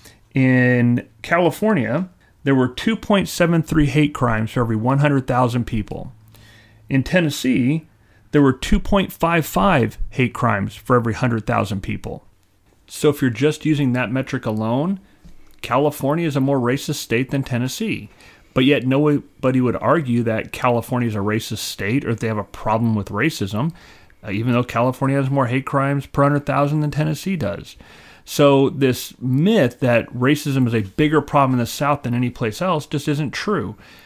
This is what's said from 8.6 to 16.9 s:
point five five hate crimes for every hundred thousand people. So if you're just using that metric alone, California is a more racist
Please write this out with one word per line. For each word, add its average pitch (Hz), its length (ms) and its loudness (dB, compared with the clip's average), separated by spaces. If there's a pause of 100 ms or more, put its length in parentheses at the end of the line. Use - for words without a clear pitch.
point - 340 0
five 165 320 0
five 165 540 0 (120)
hate 127 240 0
crimes 107 420 -2
for - 180 0
every 117 200 2
hundred 117 300 -2
thousand 107 360 -2
people. - 440 -10 (640)
So - 220 0
if 147 120 2
you're 131 120 2
just 147 340 -2
using 139 280 2
that 120 180 -2
metric 131 340 -4
alone, 123 540 -2 (600)
California 143 680 0
is 139 80 -2
a 139 40 0
more 135 200 2
racist 131 360 -2